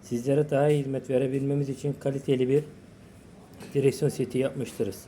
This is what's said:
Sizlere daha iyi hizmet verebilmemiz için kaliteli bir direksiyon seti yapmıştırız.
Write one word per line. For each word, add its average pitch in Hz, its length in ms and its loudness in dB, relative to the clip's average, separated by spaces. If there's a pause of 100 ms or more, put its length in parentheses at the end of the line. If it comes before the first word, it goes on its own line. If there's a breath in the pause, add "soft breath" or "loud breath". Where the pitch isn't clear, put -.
Sizlere 139 460 0
daha 147 200 4
iyi 147 100 4
hizmet 135 300 -4
verebilmemiz 139 600 0
için 139 300 -4
kaliteli 135 500 0
bir 143 140 4 (1080)
direksiyon 139 360 4
seti 131 280 -2
yapmıştırız. 123 720 -2